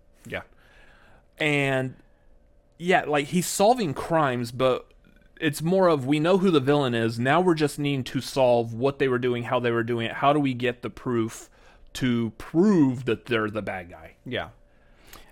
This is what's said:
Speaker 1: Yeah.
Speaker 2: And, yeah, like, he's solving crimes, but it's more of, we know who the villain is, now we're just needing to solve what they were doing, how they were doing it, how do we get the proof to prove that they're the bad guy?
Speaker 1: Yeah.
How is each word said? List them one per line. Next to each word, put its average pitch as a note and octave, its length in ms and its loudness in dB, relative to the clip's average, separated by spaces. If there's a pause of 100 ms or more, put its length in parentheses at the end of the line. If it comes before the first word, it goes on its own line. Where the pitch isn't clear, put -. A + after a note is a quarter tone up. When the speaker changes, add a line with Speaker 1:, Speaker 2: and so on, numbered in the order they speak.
(280)
Speaker 1:
Yeah. F#2+ 140 -10 (960)
Speaker 2:
And, C#3 580 -2 (840)
yeah, F3 280 0
like, D3 220 0
he's E3 200 0
solving G#3 460 2
crimes, B2 580 -2
but B2+ 400 -2 (480)
it's D3+ 220 -2
more F#3 280 2
of, D3 160 0
we D3 140 0
know F3 180 4
who F#3 140 2
the D#3 80 4
villain C3+ 340 2
is, A#2 260 -2
now C#3 220 2
we're F#3 140 2
just D3+ 220 -2
needing C#3+ 280 -2
to - 160 -6
solve A#2+ 520 2
what C3+ 260 -2
they C#3 80 2
were B2 120 2
doing, B2 240 -2
how B2 160 -2
they A#2+ 120 0
were A#2 120 0
doing A#2 240 -2
it, G2+ 60 -6
how C#3 200 2
do D3+ 60 2
we C3+ 140 0
get A#2+ 280 -4
the A#2 80 -8
proof A2+ 600 -4 (440)
to A#2 440 0
prove D#3 680 2
that A2+ 200 -4
they're A2 240 -2
the G#2+ 120 -6
bad F#2+ 280 -10
guy? E2 260 -20 (100)
Speaker 1:
Yeah. G2+ 240 -8 (840)